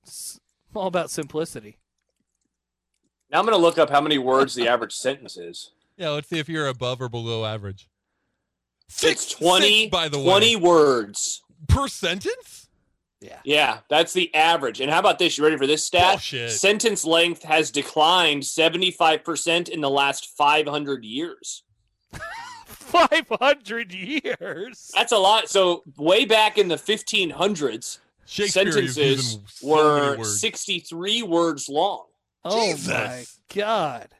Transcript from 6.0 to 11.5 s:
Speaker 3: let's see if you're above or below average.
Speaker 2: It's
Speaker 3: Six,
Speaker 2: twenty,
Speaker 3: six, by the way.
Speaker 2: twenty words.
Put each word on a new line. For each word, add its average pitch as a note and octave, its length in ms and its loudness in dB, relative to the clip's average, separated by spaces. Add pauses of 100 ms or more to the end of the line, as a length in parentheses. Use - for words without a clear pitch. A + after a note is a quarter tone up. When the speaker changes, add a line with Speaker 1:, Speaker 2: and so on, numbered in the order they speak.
Speaker 3:
let's D3 180 -6
see E3 100 -4
if D3 80 -6
you're D#3 200 -4
above B2 340 -6
or B2+ 80 -6
below A2+ 340 -6
average. G2+ 460 -10 (960)
Speaker 2:
It's - 140 -20
Speaker 3:
Six, - 300 0
Speaker 2:
twenty, G3 520 4
Speaker 3:
six, G#3+ 80 -4
by E3+ 160 -2
the C#3+ 100 -4
way. C#3 60 -4
Speaker 2:
twenty G#3 320 4
words. D3 880 2 (240)